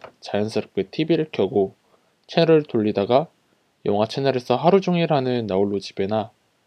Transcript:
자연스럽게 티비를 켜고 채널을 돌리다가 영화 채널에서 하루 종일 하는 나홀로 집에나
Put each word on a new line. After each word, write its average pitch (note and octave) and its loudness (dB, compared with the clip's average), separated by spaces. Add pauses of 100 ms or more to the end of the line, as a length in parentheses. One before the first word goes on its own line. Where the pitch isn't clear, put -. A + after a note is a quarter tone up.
(200)
자연스럽게 - -4
티비를 D#3 -2
켜고 G2 0 (520)
채널을 D#3+ 4
돌리다가 G#2+ 0 (580)
영화 G#2 0
채널에서 B2+ -2
하루 F3 4
종일 E3+ 0
하는 B2+ 0
나홀로 G2+ 0
집에나 G2+ -6 (360)